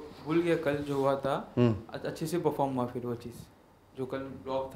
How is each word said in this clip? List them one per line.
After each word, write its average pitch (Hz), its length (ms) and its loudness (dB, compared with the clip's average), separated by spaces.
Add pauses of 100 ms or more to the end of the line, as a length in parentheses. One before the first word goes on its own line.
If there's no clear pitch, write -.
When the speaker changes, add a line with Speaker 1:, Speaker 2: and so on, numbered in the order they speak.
(260)
Speaker 1:
भूल 165 140 4
गया 170 160 4
कल 139 200 2 (120)
जो 143 80 0
हुआ 139 180 4
था, 135 200 0 (240)
Speaker 2:
हम्म। 120 160 8 (200)
Speaker 1:
अ-, - 120 -6
अच्छे 147 200 -4
से 165 120 0
परफॉर्म 143 360 0
हुआ 123 120 0
फिर 123 200 -6
वो 120 80 -2
चीज़, 117 200 -10 (600)
जो 131 120 -4
कल 135 120 -6
ब्लॉक 135 580 -4